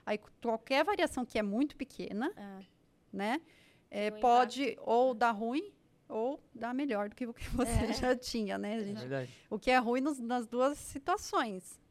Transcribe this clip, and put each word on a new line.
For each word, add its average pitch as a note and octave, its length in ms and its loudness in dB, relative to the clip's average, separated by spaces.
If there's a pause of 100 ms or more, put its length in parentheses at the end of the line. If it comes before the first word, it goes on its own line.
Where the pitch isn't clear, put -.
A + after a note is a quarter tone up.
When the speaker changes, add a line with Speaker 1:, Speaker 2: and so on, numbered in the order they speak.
Speaker 1:
Aí, G#3+ 140 -2 (240)
qualquer A#3+ 420 2
variação E4+ 400 0
que - 140 -4
é G#3+ 40 2
muito G#3+ 340 0
pequena, A#3 600 -6
Speaker 2:
É. G3 220 -14 (540)
Speaker 1:
né, G#3+ 280 -2 (500)
é, G#3 180 -2
Speaker 2:
O G#3+ 120 -8
Speaker 1:
pode B3 420 6 (100)
Speaker 2:
impacto. - 180 -10
Speaker 1:
ou B3 240 6
dar A#3 160 4
ruim A#3 420 -2 (360)
ou A#3+ 340 -4 (120)
dar A#3 200 -6
melhor G#3+ 340 -2
do G#3+ 60 -14
que B3 120 -6
o A#3 60 -8
que - 180 -10
você A#3 200 0
Speaker 2:
É. A#3 240 2
Speaker 1:
já B3+ 220 2
tinha, G#3 420 -4
né, G#3 220 -4
Speaker 3:
É G#3 40 -4
Speaker 1:
gente? G3+ 160 -6
Speaker 3:
verdade. C3 300 -4 (180)
Speaker 1:
O G#3+ 100 -6
que B3+ 120 0
é B3+ 80 8
ruim A#3+ 220 2
nos, C#4 180 -2
nas A#3 300 -2
duas C4 300 2
situações, C#4+ 1040 -4 (100)